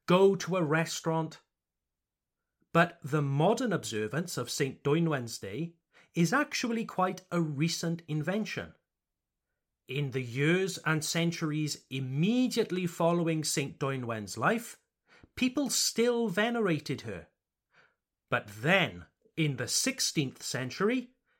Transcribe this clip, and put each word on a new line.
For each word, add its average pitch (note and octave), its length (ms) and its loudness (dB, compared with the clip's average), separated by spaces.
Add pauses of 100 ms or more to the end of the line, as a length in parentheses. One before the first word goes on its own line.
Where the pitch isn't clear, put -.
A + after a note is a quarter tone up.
go G3 280 6
to F#3 220 -2
a F3+ 60 2
restaurant. D#3+ 800 0 (1300)
But E3+ 300 4
the D3 200 0
modern E3+ 500 2
observance A2+ 640 -4
of A#2+ 140 -6
Saint - 320 -4
Dwynwen's C#3+ 560 0
Day B2+ 360 -8 (400)
is E3+ 200 4
actually B3 500 0
quite F#3 460 -2
a F3 100 0
recent E3 640 -2
invention. D3+ 680 -4 (1120)
In C#3 220 -2
the C3 120 -2
years D#3 640 0
and D#3 180 2
centuries D#3+ 840 -2
immediately F#3 1000 0
following E3+ 560 2
Saint - 360 -2
Dwynwen's A#2 580 -4
life, G3 400 0 (580)
people B3+ 360 0
still A#3 580 2
venerated G3+ 760 0
her. F#2+ 260 -10 (1000)
But A#2+ 200 -2 (120)
then, C3 460 2 (300)
in D3 200 2
the A2+ 120 -6
sixteenth - 760 -2
century, G3+ 680 -2 (300)